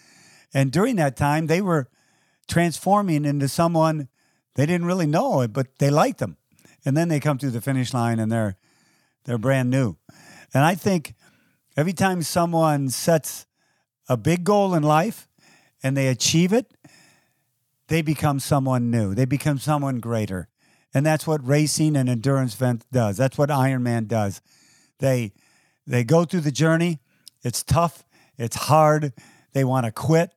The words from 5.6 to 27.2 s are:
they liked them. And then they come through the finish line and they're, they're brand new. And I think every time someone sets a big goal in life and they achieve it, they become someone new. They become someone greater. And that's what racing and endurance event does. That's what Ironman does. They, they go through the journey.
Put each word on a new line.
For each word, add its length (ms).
they 100
liked 300
them. 180
And 100
then 140
they 100
come 180
through 140
the 100
finish 320
line 260
and 120
they're, 240
they're 120
brand 320
new. 280
And 100
I 120
think 400
every 160
time 300
someone 680
sets 560
a 80
big 300
goal 300
in 80
life 440
and 140
they 100
achieve 460
it, 180
they 140
become 380
someone 500
new. 240
They 120
become 320
someone 420
greater. 480
And 120
that's 220
what 180
racing 520
and 100
endurance 480
event 360
does. 260
That's 200
what 120
Ironman 580
does. 340
They, 340
they 180
go 200
through 180
the 100
journey. 480